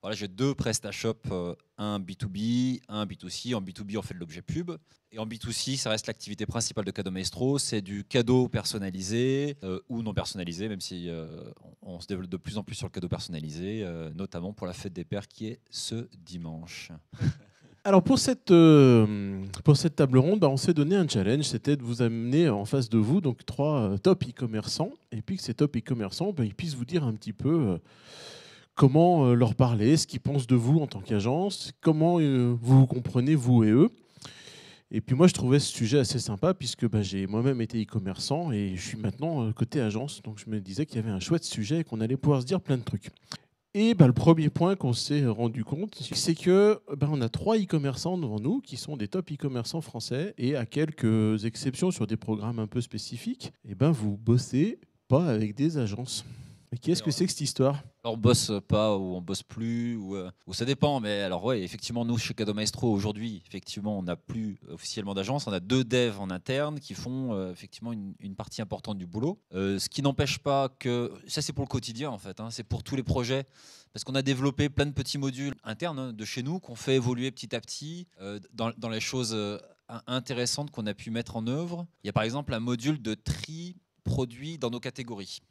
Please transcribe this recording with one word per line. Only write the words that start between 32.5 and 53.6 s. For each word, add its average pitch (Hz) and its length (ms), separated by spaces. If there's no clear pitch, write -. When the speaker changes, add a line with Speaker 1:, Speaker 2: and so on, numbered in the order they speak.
Speaker 2:
vous 131 200
vous 127 80
comprenez, 127 480
vous 120 300
et 107 40
eux. 143 200
Et 110 120
puis 127 140
moi, 170 120
je 180 60
trouvais 131 260
ce - 120
sujet 120 280
assez 123 200
sympa 113 340
puisque, 123 340
bah, 107 140
j'ai 95 260
moi-même 120 320
été 113 240
e-commerçant 127 680
et 101 240
je 90 60
suis - 160
maintenant, 127 460
euh, 110 80
côté 127 300
agence. 110 420
Donc 107 160
je - 100
me 107 120
disais 95 240
qu'il - 100
y 113 40
avait 110 120
un 95 80
chouette 165 240
sujet 117 360
et 160 40
qu'on 113 160
allait 117 180
pouvoir 143 240
se 123 40
dire 175 160
plein 135 160
de 117 60
trucs. - 260
Et, 220 200
bah, 165 100
le 123 80
premier 160 360
point 190 260
qu'on 127 180
s'est 143 320
rendu 117 380
compte, 180 320
c'est - 220
que, 202 440
bah, 143 160
on 143 100
a 113 80
trois 226 280
e-commerçants 160 640
devant 107 200
nous 180 200
qui - 180
sont 147 200
des 107 100
top 185 240
e-commerçants 139 500
français 135 580
et 131 160
à 120 120
quelques 110 800
exceptions 135 440
sur 120 160
des 107 120
programmes 110 420
un 107 80
peu 123 140
spécifiques, - 720